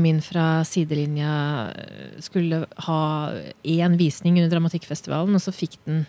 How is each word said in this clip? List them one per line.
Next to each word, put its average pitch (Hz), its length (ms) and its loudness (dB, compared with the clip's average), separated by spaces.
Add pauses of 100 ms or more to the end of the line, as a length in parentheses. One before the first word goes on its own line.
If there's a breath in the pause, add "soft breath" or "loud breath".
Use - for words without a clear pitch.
inn 160 160 4
fra 160 420 2
sidelinja, 147 1120 -2
eh, - 460 -16
skulle 165 440 0 (120)
ha 156 540 -2 (340)
en 170 320 2
visning 175 420 2
under 170 160 4
Dramatikkfestivalen, 165 800 -2
og 180 60 4
så 190 120 -6
fikk - 320 -6
den 156 240 0